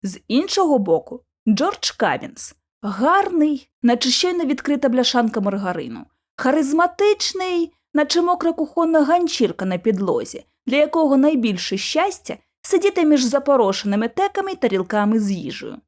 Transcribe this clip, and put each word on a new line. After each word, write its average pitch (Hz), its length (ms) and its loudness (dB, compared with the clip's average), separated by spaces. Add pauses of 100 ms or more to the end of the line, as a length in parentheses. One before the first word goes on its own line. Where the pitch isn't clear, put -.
З 190 240 -8
іншого 302 520 2
боку, 190 440 -2 (240)
Джордж 254 440 0
Кавінс, - 640 -6 (260)
гарний, 302 880 0 (140)
наче 240 260 2
щойно 349 360 0
відкрита 277 440 0
бляшанка 233 520 0
маргарину, 180 640 -6 (300)
харизматичний, 349 1400 0 (200)
наче 302 280 0
мокра 349 320 0
кухонна 320 500 0
ганчірка 277 600 0
на 185 120 -2
підлозі, 180 680 -2 (200)
для 254 120 0
якого 294 400 2
найбільше 240 600 0
щастя - 600 -4 (240)
сидіти 381 440 0
між 294 180 4
запорошеними 226 840 2
теками 392 440 -2
й 370 40 -8
тарілками 208 640 0
з 202 120 -2
їжею. - 460 -8 (100)